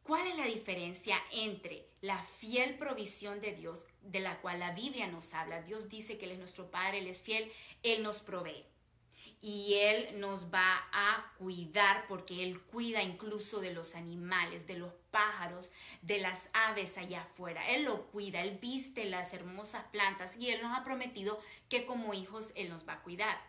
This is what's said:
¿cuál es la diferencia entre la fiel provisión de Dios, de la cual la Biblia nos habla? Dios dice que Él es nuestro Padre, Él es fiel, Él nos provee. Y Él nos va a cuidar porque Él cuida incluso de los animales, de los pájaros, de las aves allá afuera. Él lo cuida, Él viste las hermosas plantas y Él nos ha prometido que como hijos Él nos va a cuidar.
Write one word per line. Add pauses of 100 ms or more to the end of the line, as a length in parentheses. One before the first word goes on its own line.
¿cuál
es
la
diferencia (140)
entre (140)
la
fiel
provisión
de
Dios, (160)
de
la
cual
la
Biblia
nos
habla?
Dios
dice
que
Él
es
nuestro
Padre,
Él
es
fiel, (320)
Él
nos
provee. (800)
Y
Él
nos
va
a
cuidar
porque
Él
cuida
incluso
de
los
animales,
de
los (180)
pájaros, (280)
de
las
aves
allá
afuera.
Él
lo
cuida,
Él
viste
las
hermosas
plantas
y
Él
nos
ha
prometido (260)
que
como
hijos
Él
nos
va
a
cuidar. (120)